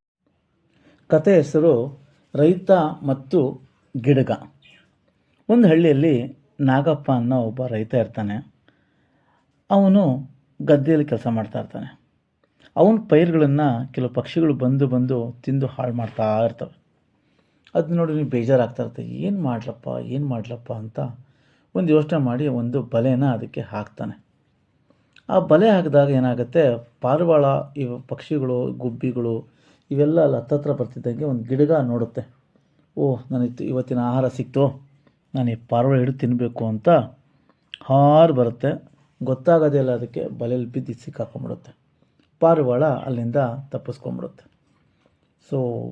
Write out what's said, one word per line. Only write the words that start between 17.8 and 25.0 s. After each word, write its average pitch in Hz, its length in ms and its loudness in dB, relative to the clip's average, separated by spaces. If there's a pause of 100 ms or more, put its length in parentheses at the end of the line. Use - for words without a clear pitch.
ನೋಡಿ 165 220 0
ನೀವು 151 140 -2
ಬೇಜಾರಾಗ್ತಾ 123 540 0
ಇರುತ್ತೆ. 117 240 -10
"ಏನ್ 165 360 -6
ಮಾಡ್ಲಪ್ಪ, 123 460 -6 (140)
ಏನ್ 127 240 -6
ಮಾಡ್ಲಪ್ಪ?" 117 460 -8
ಅಂತ 113 280 -10 (760)
ಒಂದು 175 180 0
ಯೋಚನೆ 151 260 2
ಮಾಡಿ 131 300 -2
ಒಂದು 123 340 -4
ಬಲೆನ 127 480 0
ಅದಕ್ಕೆ 117 300 -6
ಹಾಕ್ತಾನೆ. 104 640 -12 (1040)